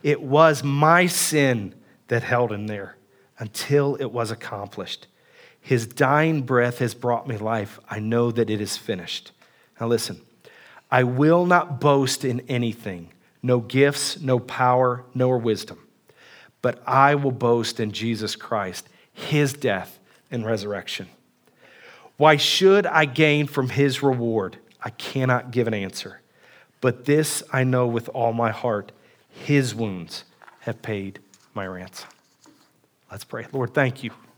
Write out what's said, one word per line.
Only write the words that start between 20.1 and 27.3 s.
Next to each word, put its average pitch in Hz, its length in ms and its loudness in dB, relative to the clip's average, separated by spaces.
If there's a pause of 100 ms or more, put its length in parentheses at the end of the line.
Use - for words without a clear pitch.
and 117 140 -6
resurrection. 101 640 -6 (1080)
Why 151 220 8
should 190 480 4
I 160 180 2
gain 147 440 2
from 131 220 -2
his 131 320 0
reward? 117 580 -2 (220)
I - 100 -10
cannot 127 600 -2
give 117 160 2
an 113 60 -2
answer. 98 480 -8 (580)
But 127 240 -2
this 151 480 0